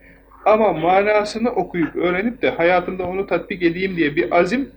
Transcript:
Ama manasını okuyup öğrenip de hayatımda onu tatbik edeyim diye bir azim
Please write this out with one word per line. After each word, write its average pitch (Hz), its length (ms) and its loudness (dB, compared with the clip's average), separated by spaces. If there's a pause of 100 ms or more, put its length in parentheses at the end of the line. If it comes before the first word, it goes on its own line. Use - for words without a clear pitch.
(440)
Ama 208 280 4
manasını 208 800 0
okuyup 175 460 -2
öğrenip 185 460 -2
de 147 80 2
hayatımda 180 560 0
onu 190 200 -4
tatbik 175 360 -4
edeyim 180 340 -2
diye 151 200 0
bir 170 220 0
azim 240 380 0